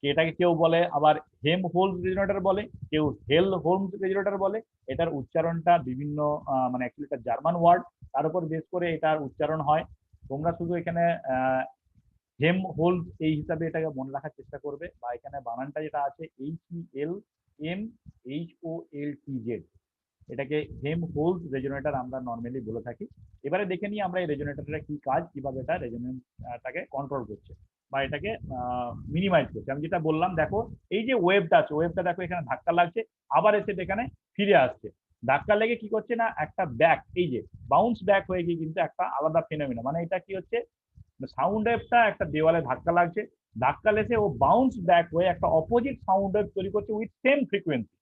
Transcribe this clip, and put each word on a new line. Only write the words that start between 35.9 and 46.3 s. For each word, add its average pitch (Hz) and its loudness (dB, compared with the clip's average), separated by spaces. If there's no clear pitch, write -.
না, 226 0
একটা 151 -4
ব্যাক, 151 4
এই 180 0
যে 117 -2
বাউন্স 190 4
ব্যাক 196 4
হয়ে 185 -2
গিয়ে 170 0
কিন্তু 160 -6
একটা 165 -2
আলাদা 156 0
ফিনোমেনা, 143 -4
মানে 143 -4
এটা 170 -4
কি 185 -8
হচ্ছে, 190 -4
সাউন্ড 214 0
ওয়েভটা 233 4
একটা 202 0
দেওয়ালে 160 4
ধাক্কা 131 -2
লাগছে, 175 2
ধাক্কা 147 2
লেগে 208 2
ও 208 4
বাউন্স 170 4
ব্যাক 170 4
হয়ে 170 4
একটা 175 0
অপোজিট 226 2
সাউন্ড 196 2